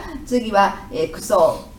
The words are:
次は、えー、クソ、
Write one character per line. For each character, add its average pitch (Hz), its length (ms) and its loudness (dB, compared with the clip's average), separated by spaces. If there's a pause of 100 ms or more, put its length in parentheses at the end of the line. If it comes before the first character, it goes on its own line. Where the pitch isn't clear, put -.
(240)
次 226 280 -2
は、 202 400 2
え 160 140 -2
ー、 160 60 -6
ク - 80 -12
ソ、 - 440 2 (140)